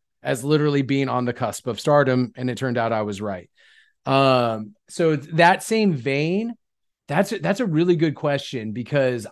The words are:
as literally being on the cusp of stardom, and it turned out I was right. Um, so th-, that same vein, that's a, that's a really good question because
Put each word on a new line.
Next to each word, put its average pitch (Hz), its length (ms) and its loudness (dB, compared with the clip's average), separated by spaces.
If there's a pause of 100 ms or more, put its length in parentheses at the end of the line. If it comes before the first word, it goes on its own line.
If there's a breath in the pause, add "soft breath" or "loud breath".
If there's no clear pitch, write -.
(220)
as 131 220 -4
literally 147 400 2
being 135 260 0
on 123 160 -2
the 120 80 -2
cusp 110 320 -6
of 113 140 -6
stardom, 135 560 2
and 127 160 -4
it 117 60 -6
turned 127 200 -4
out 113 160 0
I 110 80 0
was 104 200 -4
right. 98 280 -8 (560 soft breath)
Um, 123 680 2 (140)
so 160 260 0
th-, 143 200 -8
that 175 280 6
same 220 300 2
vein, 156 600 -2 (540)
that's 190 240 0
a, 220 80 -6
that's 170 200 -2
a 254 60 0
really 175 300 2
good 156 200 0
question 139 560 -4
because 123 600 -2